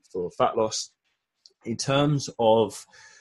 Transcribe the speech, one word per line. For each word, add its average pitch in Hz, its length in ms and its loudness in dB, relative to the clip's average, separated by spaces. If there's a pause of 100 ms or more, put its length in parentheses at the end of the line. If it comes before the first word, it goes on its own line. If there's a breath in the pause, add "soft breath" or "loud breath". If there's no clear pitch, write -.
for 90 220 -6
fat - 240 0
loss. 113 360 -2 (760)
In 117 100 -6
terms 143 540 0 (100)
of 110 460 2 (360 loud breath)